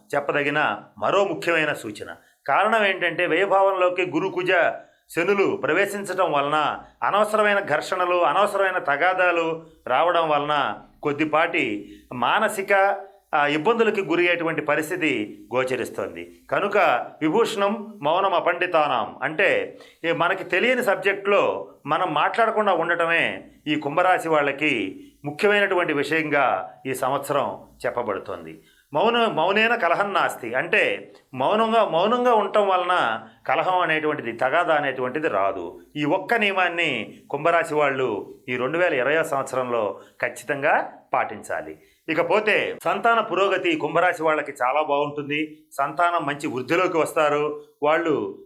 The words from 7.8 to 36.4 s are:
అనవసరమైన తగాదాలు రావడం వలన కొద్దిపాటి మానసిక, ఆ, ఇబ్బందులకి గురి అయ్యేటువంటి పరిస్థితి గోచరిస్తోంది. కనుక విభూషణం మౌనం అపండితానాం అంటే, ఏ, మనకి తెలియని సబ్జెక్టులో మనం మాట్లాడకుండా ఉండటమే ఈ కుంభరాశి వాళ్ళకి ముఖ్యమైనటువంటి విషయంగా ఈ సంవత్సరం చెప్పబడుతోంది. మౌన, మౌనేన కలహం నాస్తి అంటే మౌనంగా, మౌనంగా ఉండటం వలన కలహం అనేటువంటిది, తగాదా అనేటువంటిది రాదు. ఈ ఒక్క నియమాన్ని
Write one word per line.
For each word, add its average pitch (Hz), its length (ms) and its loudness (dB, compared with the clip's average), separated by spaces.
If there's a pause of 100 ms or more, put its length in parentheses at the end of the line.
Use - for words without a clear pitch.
అనవసరమైన 190 540 2
తగాదాలు 165 880 0 (200)
రావడం 160 420 2
వలన 143 500 0 (240)
కొద్దిపాటి 151 920 -2 (160)
మానసిక, 196 840 2 (380)
ఆ, 147 120 4
ఇబ్బందులకి 196 560 2
గురి 170 200 0
అయ్యేటువంటి 165 380 0
పరిస్థితి 151 840 -2 (100)
గోచరిస్తోంది. 107 840 -4 (100)
కనుక 196 260 0 (460)
విభూషణం 202 800 0
మౌనం 180 320 2
అపండితానాం 160 880 0
అంటే, 143 560 0 (260)
ఏ, 165 80 2
మనకి 175 320 0
తెలియని 233 380 0
సబ్జెక్టులో 190 880 0 (180)
మనం 160 280 0
మాట్లాడకుండా 208 580 2
ఉండటమే 165 720 0 (220)
ఈ 147 80 0
కుంభరాశి 165 540 2
వాళ్ళకి 139 760 0 (200)
ముఖ్యమైనటువంటి 180 680 2
విషయంగా 143 800 0 (120)
ఈ 131 80 -4
సంవత్సరం 135 640 -2 (280)
చెప్పబడుతోంది. 92 760 -6 (300)
మౌన, 220 340 2
మౌనేన 202 480 2
కలహం 185 380 0
నాస్తి 127 420 -2
అంటే 139 580 0 (220)
మౌనంగా, 214 500 2
మౌనంగా 226 500 2
ఉండటం 202 340 2
వలన 175 540 0 (240)
కలహం 165 340 2
అనేటువంటిది, 151 520 -2
తగాదా 156 420 2
అనేటువంటిది 139 540 -2
రాదు. 95 520 -2 (160)
ఈ 147 80 -2
ఒక్క 185 300 0
నియమాన్ని 170 880 0 (100)